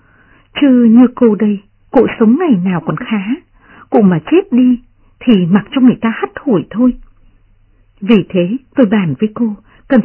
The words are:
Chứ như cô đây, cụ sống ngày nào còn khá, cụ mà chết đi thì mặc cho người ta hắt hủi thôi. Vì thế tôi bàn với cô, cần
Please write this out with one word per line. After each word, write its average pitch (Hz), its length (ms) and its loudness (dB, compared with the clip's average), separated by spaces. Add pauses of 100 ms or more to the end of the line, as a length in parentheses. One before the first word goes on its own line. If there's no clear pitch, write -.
(600)
Chứ 254 240 2
như 233 300 6
cô 226 200 2
đây, 208 260 -2 (300)
cụ 220 160 2 (140)
sống 226 180 2
ngày 285 260 0
nào 180 160 -4
còn 156 160 -8
khá, 214 260 -6 (680)
cụ 240 120 2
mà 180 180 2 (100)
chết 330 220 0
đi 247 280 0 (400)
thì 190 260 0
mặc 190 240 0
cho 269 100 -4
người 240 200 4
ta 226 160 -4
hắt - 140 -8 (100)
hủi 196 300 -2
thôi. 247 240 -2 (1040)
Vì 196 280 0
thế 185 280 -4 (180)
tôi 254 120 2
bàn 185 340 -2
với 214 140 -2
cô, 226 200 -4 (340)
cần 254 160 2